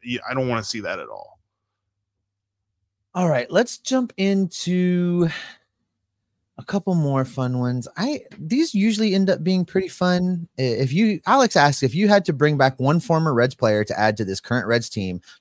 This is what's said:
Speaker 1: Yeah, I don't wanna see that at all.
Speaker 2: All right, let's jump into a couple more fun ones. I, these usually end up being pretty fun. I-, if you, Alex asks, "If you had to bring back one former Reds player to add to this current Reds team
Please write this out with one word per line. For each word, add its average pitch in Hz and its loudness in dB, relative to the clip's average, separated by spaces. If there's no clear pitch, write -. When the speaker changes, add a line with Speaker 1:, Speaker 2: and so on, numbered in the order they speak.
Speaker 1:
Yeah, 123 -8
I 127 -6
don't 131 -2
wanna 117 -2
see 113 -8
that 95 -8
at 62 -14
all. - -20
Speaker 2:
All 180 0
right, 127 0
let's 226 0
jump 254 -2
into 180 0
a 120 -16
couple 196 -2
more 139 0
fun 127 -4
ones. 123 -4
I, 269 -4
these 247 -2
usually 208 2
end 196 2
up 156 -2
being 185 2
pretty 190 -2
fun. 180 0
I-, - 0
if 127 0
you, 208 2
Alex 247 4
asks, 147 4
"If 127 0
you 202 2
had 202 6
to 165 0
bring 147 2
back 131 2
one 143 2
former 160 0
Reds 123 2
player 107 2
to - -6
add 107 2
to 113 -4
this 92 -6
current 120 -2
Reds 117 0
team 92 -6